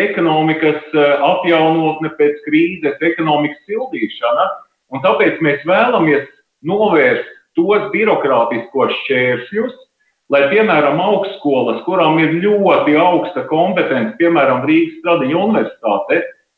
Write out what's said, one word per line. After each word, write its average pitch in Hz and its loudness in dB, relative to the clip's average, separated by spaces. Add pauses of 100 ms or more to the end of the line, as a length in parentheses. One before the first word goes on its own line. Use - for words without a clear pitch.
ekonomikas, 156 0
eh, 143 2
atjaunotne 160 0
pēc 147 0
krīzes, 156 -2
ekonomikas 156 -2
sildīšana, 196 -4 (380)
un 131 -8
tāpēc 190 2
mēs 143 -2
vēlamies 185 2 (340)
novērst 170 2 (200)
tos 196 0
birokrātiskos 127 0
šķēršļus, 127 -2 (560)
lai, 143 4
piemēram, 170 2
augstskolas, 131 -2
kurām 160 0
ir 160 0
ļoti 180 2
augsta 160 0
kompetence, 156 -2
piemēram, 139 2
Rīgas 160 0
Stradiņu 160 0
universitāte, 139 -2 (360)